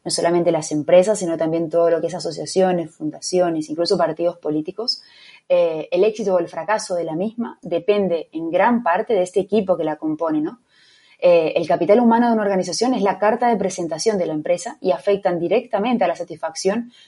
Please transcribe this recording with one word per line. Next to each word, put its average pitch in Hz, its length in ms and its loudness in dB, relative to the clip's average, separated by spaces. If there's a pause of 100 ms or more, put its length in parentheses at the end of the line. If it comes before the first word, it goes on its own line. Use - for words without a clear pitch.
no 175 60 -8
solamente 170 400 0
las 156 220 -2
empresas, 180 480 4
sino 165 180 -4
también 165 320 -2
todo 170 200 2
lo 165 100 2
que 165 80 -2
es 170 60 -8
asociaciones, 165 760 -2
fundaciones, 160 800 -2
incluso 170 260 0
partidos 170 420 0
políticos. 156 640 -6 (460)
Eh, 170 440 0
el 180 100 2
éxito 214 320 0
o 180 40 4
el 170 100 -2
fracaso 190 480 -4
de 165 80 -2
la 160 100 -6
misma 226 480 -6
depende 170 680 0
en 165 180 -6
gran 226 320 4
parte 208 320 0
de 185 80 4
este 180 180 -2
equipo 190 360 0
que 165 80 -2
la 151 120 -4
compone, 156 440 -2
¿no? 196 180 -4 (640)
Eh, 170 360 4
el 170 120 0
capital 190 320 4
humano 233 260 4
de 233 80 2
una 220 80 0
organización 196 520 0
es 196 80 -2
la 190 160 0
carta 214 300 2
de 233 80 2
presentación 185 640 -2
de 170 80 -2
la 156 80 -4
empresa 165 460 -4
y 185 100 0
afectan 185 480 0
directamente 208 680 0
a 180 40 2
la 170 80 -2
satisfacción 190 760 -6 (160)